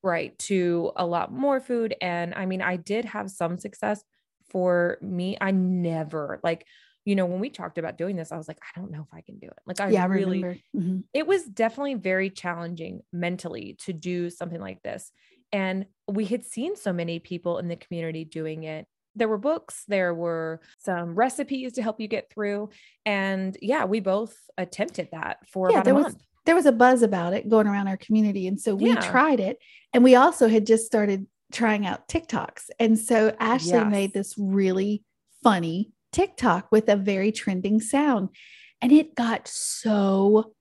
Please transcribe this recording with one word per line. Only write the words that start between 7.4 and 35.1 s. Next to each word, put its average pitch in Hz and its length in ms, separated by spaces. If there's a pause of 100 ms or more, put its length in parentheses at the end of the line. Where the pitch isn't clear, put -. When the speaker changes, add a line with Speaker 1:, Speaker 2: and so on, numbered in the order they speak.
Speaker 1:
talked 180 300
about 160 180
doing 185 180
this, 165 160
I 165 60
was 156 100
like, 156 140
"I - 180
don't 190 120
know 156 100
if 147 120
I 160 80
can - 180
do - 80
it." - 180
Like, 180 160
I 196 80
Speaker 2:
Yeah, 190 140
I - 20
Speaker 1:
really, 190 380
Speaker 2:
remember. 180 160 (180)
Mm-hmm. 185 220 (140)
Speaker 1:
it 302 120
was 359 200
definitely 226 500
very 190 340
challenging 170 720 (100)
mentally 175 640 (100)
to 196 60
do 175 380
something 170 320
like 95 220
this. - 280 (400)
And 190 360 (200)
we 208 180
had 240 200
seen 330 300
so 202 180
many 170 260
people 170 380
in 170 100
the 170 80
community 165 480
doing 160 420
it. 156 200 (300)
There 220 120
were 214 100
books, 294 500
there 190 260
were 165 480 (180)
some 170 340
recipes 254 600
to 247 100
help 220 160
you 214 80
get 220 240
through. 208 380 (360)
And 190 560
yeah, 240 240
we 208 140
both 196 360 (220)
attempted - 540
that - 360
for 185 220
Speaker 2:
Yeah, - 80
Speaker 1:
about 190 80
Speaker 2:
there 254 80
Speaker 1:
a 285 40
Speaker 2:
was, 294 80
Speaker 1:
month. - 180 (220)
Speaker 2:
there 330 100
was 330 100
a 285 60
buzz 247 320
about 185 300
it 208 160
going 214 180
around 202 220
our 190 80
community. 202 500
And 190 120
so 208 160
we 214 140
Speaker 1:
Yeah. 233 120
Speaker 2:
tried 269 380
it. 196 200 (340)
And 247 100
we 254 120
also 269 320
had 220 180
just 220 220
started 202 400 (240)
trying 214 340
out - 220
TikToks. - 600 (100)
And 220 180
so 220 420
Ashley 247 340
Speaker 1:
Yes. 214 180
Speaker 2:
made 196 220
this 196 220
really 196 680 (400)